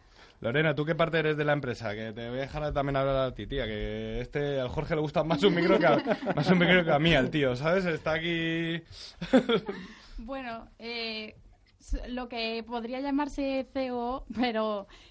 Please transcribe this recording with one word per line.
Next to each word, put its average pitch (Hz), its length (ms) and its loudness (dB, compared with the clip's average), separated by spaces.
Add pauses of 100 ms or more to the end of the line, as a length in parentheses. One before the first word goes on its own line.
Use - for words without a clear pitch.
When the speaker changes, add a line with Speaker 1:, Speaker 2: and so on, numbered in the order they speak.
(420)
Speaker 1:
Lorena, 147 340 2
¿tú 147 80 -2
qué 160 100 -2
parte 165 260 2
eres 156 180 0
de 151 80 0
la 147 80 4
empresa? 117 420 -4
Que 110 160 -6
te 117 160 -10
voy 123 120 -6
a - 20 -4
dejar 147 320 -6
también 139 240 0
hablar 135 180 2
a 131 180 0
ti, 107 140 -8
tía, 131 180 -4
que 110 540 -4
este, 143 400 -2
al 127 80 -2
Jorge 151 280 -2
le 156 40 2
gusta 151 240 0
más 165 200 0
un 185 120 6
micro 170 240 4
que 170 80 4
a, - 80 8
<laughs> 240 400 0
más 151 160 2
un 185 60 8
micro 175 260 6
que 160 80 2
a 143 80 4
mí, 165 160 6
al 127 140 4
tío, 135 260 2
¿sabes? 165 300 2
Está 160 260 -2
aquí. 165 680 -2 (500)
<laughs> - 840 0
Speaker 2:
Bueno, 240 500 -10 (120)
eh, 226 580 -8 (420)
s-, - 300 -6
lo 247 180 -6
que 226 400 -4
podría 240 320 -6
llamarse 277 720 0
C 262 140 -2
E 247 60 -4
O, 247 340 -4 (100)
pero 220 520 0 (240)